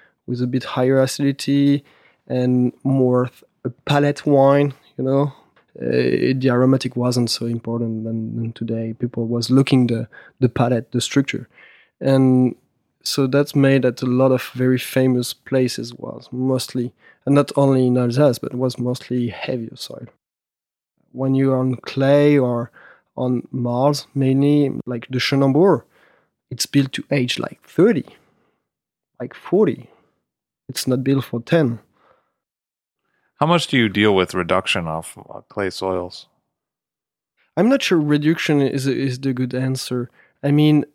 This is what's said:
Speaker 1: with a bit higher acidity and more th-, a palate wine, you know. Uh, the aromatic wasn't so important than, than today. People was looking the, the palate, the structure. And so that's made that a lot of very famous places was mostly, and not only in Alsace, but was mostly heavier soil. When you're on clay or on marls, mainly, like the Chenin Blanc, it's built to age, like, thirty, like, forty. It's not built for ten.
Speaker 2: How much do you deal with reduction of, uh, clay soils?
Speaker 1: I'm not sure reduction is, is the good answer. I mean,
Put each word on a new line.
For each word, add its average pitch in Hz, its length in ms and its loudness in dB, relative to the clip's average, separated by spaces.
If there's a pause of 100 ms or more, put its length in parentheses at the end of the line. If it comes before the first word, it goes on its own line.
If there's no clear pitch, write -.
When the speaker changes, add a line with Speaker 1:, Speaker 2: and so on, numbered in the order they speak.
(280)
Speaker 1:
with 123 140 -6
a 127 60 0
bit 127 160 -4
higher 135 380 0
acidity 139 800 0 (440)
and 127 460 0 (100)
more 127 440 2
th-, - 160 -20 (200)
a 131 60 -8
palate 143 560 -2
wine, 139 480 4 (240)
you 131 60 -6
know. 139 300 0 (440)
Uh, 123 600 0
the 127 120 0
aromatic 127 460 2
wasn't 120 340 0
so - 160 -6
important 113 600 -6
than, 113 320 -6
than 117 160 -6
today. 113 400 -6
People 117 340 -6
was 117 220 -2
looking 131 380 4
the, 113 200 -4 (320)
the 131 80 4
palate, 120 460 -2
the 123 80 -2
structure. - 480 -2 (500)
And 131 560 2 (480)
so 139 240 -2
that's 143 280 0
made 135 260 4
that 123 200 -2
a 135 40 -2
lot 127 260 2
of 127 100 0 (140)
very 127 220 2
famous 127 560 0
places 123 600 -4
was 117 380 -16
mostly, 127 640 -4 (320)
and 139 100 2
not 143 220 4
only 135 300 4
in 123 100 2
Alsace, 123 420 0
but - 160 -8
was 127 240 -4
mostly 123 480 -4
heavier 117 480 -8
soil. - 320 -16 (1040)
When 135 240 0
you're 135 220 2
on 127 180 0
clay 143 640 4
or 123 340 0 (460)
on 127 340 -2
marls, 127 640 -2
mainly, 139 560 2 (140)
like 120 240 -10
the 127 100 -4
Chenin 139 320 2
Blanc, 156 320 4 (680)
it's - 160 -8
built 139 280 0
to - 180 -8
age, 127 260 -2
like, - 260 -10
thirty, 190 420 2 (1120)
like, 127 140 -12
forty. - 560 -2 (800)
It's - 180 -8
not 127 160 0
built 135 220 0
for 120 160 -8
ten. 123 380 0 (1600)
Speaker 2:
How 147 60 0
much 170 220 0
do 139 100 -2
you 117 120 2
deal 101 260 4
with 90 180 2
reduction 92 540 -2
of, 80 300 -10 (120)
uh, - 200 -18
clay 98 200 -6
soils? 92 580 -6 (1300)
Speaker 1:
I'm 190 100 2
not 269 140 2
sure 175 180 0
reduction 147 600 0
is, 135 260 -2
is 131 320 -4
the 135 140 -4
good 127 200 -4
answer. 127 560 -6 (320)
I 143 100 0
mean, 151 440 4